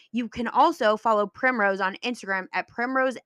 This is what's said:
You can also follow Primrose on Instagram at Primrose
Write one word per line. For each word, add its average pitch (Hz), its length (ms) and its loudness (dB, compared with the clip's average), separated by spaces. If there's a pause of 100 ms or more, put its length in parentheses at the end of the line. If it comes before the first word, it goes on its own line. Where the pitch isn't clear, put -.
(120)
You 226 180 -4
can 233 180 -6
also 233 500 4
follow 214 300 2
Primrose 202 540 0
on 190 220 -2
Instagram 196 500 -6
at - 140 -4
Primrose 262 580 -2